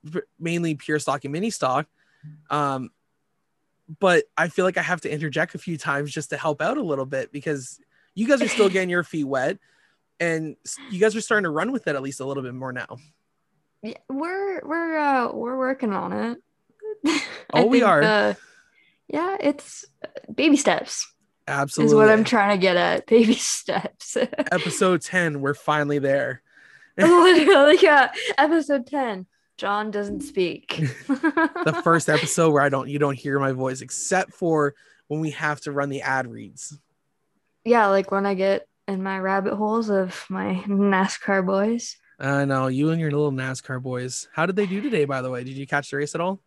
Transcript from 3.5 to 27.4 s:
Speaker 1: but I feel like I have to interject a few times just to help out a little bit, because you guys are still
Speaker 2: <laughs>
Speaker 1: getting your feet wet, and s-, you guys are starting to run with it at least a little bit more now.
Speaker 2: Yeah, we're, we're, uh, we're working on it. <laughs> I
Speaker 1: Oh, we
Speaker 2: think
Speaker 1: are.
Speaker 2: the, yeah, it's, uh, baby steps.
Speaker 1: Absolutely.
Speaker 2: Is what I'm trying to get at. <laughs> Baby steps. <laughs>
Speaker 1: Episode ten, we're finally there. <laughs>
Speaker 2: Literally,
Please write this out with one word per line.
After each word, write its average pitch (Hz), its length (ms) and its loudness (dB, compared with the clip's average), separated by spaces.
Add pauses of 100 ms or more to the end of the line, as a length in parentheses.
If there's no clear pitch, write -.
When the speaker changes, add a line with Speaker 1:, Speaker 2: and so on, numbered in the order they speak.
Speaker 1:
but 175 240 4 (120)
I 165 120 0
feel 180 160 0
like 185 140 0
I 170 40 -2
have 165 200 -4
to - 100 -4
interject 156 420 -4
a 170 40 -12
few 165 180 -8
times 147 360 -4
just - 180 -10
to 151 60 -6
help 147 260 -4
out 233 160 -2
a 285 40 -4
little 139 240 -4
bit, 135 260 -8
because 143 460 -8 (360)
you 220 120 -2
guys 269 160 4
are 240 60 2
still - 200 4
Speaker 2:
<laughs> - 20 4
Speaker 1:
getting 185 200 -2
your 175 140 2
feet 156 200 -4
wet, 135 340 -2 (600)
and 160 460 -2
s-, - 140 -12 (120)
you 190 80 -6
guys 208 160 4
are 220 60 -4
starting 214 240 0
to 170 60 0
run 175 220 -2
with 262 140 -4
it 156 80 0
at 135 80 -4
least 135 180 -10
a 131 40 -6
little 139 180 -6
bit 123 120 -10
more 127 180 -8
now. 123 240 -10 (880)
Speaker 2:
Yeah, 220 120 -10 (140)
we're, 359 560 -6
we're, 330 320 -4
uh, 277 360 0
we're 247 260 -6
working 262 340 -2
on 180 200 -4
it. 220 260 -6 (340)
<laughs> 427 340 -8
I 311 160 0 (300)
Speaker 1:
Oh, - 140 4
we 247 140 6
Speaker 2:
think 220 80 4
Speaker 1:
are. 160 120 6
Speaker 2:
the, 208 360 2 (720)
yeah, 359 320 -4
it's, - 440 -4 (200)
uh, - 40 -14 (240)
baby 294 240 4
steps. - 560 -2 (360)
Speaker 1:
Absolutely. 143 440 0
Speaker 2:
Is - 40 8
what 214 120 8
I'm 220 160 6
trying 208 320 2
to 180 60 0
get 185 140 4
at. 175 300 0
<laughs> - 20 -20
Baby 226 260 6
steps. - 840 -6 (180)
<laughs> - 180 -4
Speaker 1:
Episode 180 500 0
ten, 165 380 -2
we're 139 140 -2
finally 147 440 0
there. 135 420 -2 (280)
<laughs> - 280 -20
Speaker 2:
Literally, 339 840 8